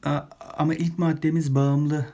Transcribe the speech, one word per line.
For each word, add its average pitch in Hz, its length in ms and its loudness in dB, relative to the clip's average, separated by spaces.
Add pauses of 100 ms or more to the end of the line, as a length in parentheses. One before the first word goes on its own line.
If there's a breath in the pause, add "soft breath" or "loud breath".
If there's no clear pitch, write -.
a-, 143 260 -4 (280)
ama 160 180 0
ilk 170 240 -2
maddemiz 160 560 0
bağımlı 143 580 2